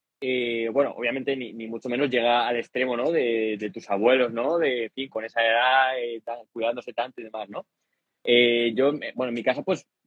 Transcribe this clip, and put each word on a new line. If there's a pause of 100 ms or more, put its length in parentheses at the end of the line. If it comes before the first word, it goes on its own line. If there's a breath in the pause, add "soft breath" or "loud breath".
(200)
eh,
bueno,
obviamente
ni,
ni
mucho
menos
llega
al
extremo,
¿no?
De,
de
tus
abuelos,
¿no?
De,
en
fin,
con
esa
edad,
eh,
tan, (120)
cuidándose
tanto
y
demás,
¿no? (580)
Eh,
yo,
eh,
bueno,
en
mi
casa,
pues, (200)